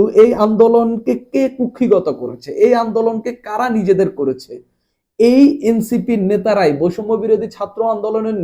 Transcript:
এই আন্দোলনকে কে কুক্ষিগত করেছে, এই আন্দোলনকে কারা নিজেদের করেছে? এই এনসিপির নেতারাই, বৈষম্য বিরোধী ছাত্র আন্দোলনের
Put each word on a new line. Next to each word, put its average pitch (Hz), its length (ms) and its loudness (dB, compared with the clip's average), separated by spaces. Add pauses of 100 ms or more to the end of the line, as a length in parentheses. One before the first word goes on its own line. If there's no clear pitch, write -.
(240)
এই 240 80 6 (140)
আন্দোলনকে 233 680 2 (200)
কে 269 100 0 (140)
কুক্ষিগত 226 500 0 (140)
করেছে, 123 280 -12 (160)
এই 240 80 4 (100)
আন্দোলনকে 226 480 -4 (140)
কারা 214 220 -4 (100)
নিজেদের 185 320 0 (100)
করেছে? 135 340 -6 (640)
এই 247 240 6 (260)
এনসিপির 226 520 -2 (100)
নেতারাই, 196 400 0 (100)
বৈষম্য 208 300 -4 (120)
বিরোধী 220 320 0
ছাত্র 202 240 -10 (140)
আন্দোলনের 214 500 -4